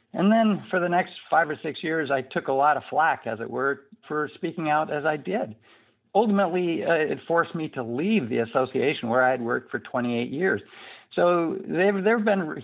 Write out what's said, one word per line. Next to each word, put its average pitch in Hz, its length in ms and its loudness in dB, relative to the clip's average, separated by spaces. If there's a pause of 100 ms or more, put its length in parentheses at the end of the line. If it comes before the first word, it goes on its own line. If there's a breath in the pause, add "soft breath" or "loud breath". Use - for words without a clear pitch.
(140 soft breath)
And 196 180 4
then 214 380 4
for 185 100 0
the 175 80 0
next 180 260 0 (140)
five 156 220 2
or 151 60 -4
six - 260 -8
years, 160 280 -2
I 131 120 2
took 131 260 -4
a 135 40 0
lot 143 240 4
of 120 120 -4
flack, 143 380 0
as 110 140 -6
it 117 100 -8
were, 135 320 -2 (240)
for 151 280 -4
speaking 160 360 -6
out 156 220 0
as 143 120 -4
I 151 120 0
did. 143 380 -6 (600 soft breath)
Ultimately, 185 720 2
uh, 165 100 2
it 151 240 0 (100)
forced 165 260 2
me 156 160 -4
to 131 120 -6
leave 143 460 0
the 120 100 0
association 127 680 0
where 123 140 4
I 127 80 4
had 123 120 -2
worked 120 280 -4
for 120 80 -6
twenty-eight 120 520 -4
years. 143 320 -2 (500 loud breath)
So 175 540 2
there, 196 340 2
there 214 160 2
have 214 80 -2
been 185 400 0